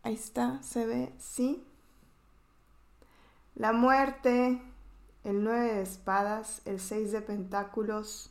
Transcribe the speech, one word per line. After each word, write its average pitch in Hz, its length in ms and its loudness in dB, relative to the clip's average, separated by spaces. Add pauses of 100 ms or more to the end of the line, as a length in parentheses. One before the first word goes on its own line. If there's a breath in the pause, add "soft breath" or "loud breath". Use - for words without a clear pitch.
Ahí 220 120 -2
está, 254 480 -4
se 233 240 -4
ve, 247 320 -4
sí. - 460 -2 (1900 soft breath)
La 220 180 0
muerte, 254 880 4 (640)
el 202 200 0
nueve 233 300 2
de 196 80 0
espadas, 202 840 -2
el 196 160 -6
seis 214 320 -2
de 220 80 -2
pentáculos. 208 1120 -4